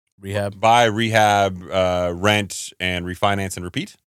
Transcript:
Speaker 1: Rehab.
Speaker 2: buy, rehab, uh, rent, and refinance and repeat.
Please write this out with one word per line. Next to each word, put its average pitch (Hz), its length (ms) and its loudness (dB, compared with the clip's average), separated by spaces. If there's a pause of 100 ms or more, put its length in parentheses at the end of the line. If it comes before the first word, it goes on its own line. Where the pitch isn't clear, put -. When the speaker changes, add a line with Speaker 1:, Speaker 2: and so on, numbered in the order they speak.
(200)
Speaker 1:
Rehab. 101 400 -6
Speaker 2:
buy, 117 260 4
rehab, 104 760 2 (100)
uh, 90 440 0
rent, 101 640 -2
and 90 260 -4
refinance 98 520 -4
and 87 80 -10
repeat. 143 300 -10 (160)